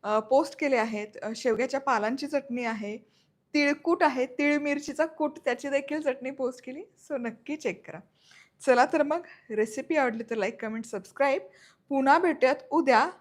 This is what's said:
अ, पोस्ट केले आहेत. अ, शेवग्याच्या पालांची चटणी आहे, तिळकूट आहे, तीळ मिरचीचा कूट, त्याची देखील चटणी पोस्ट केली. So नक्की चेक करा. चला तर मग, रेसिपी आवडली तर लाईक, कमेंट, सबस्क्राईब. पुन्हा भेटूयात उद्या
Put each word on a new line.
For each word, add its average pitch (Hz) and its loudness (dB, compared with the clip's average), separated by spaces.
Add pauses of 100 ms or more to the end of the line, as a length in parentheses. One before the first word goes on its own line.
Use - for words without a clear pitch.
अ, 214 2
पोस्ट 262 2
केले 269 2
आहेत. 214 -2 (140)
अ, 208 -6
शेवग्याच्या 247 0
पालांची 262 0
चटणी 269 -4
आहे, 214 -6 (560)
तिळकूट 294 2
आहे, 262 2
तीळ 294 0
मिरचीचा 294 -2
कूट, 302 -4
त्याची 254 -4
देखील 285 -2
चटणी 262 -4
पोस्ट 262 -6
केली. 269 -12
So - -10
नक्की 233 -8
चेक 262 -6
करा. 160 -16 (640)
चला 247 6
तर 302 2
मग, 302 0 (280)
रेसिपी 220 -2
आवडली 240 0
तर 226 -4
लाईक, 196 -4
कमेंट, 220 -8
सबस्क्राईब. 262 -2 (480)
पुन्हा 269 4
भेटूयात 294 4 (160)
उद्या 269 4 (120)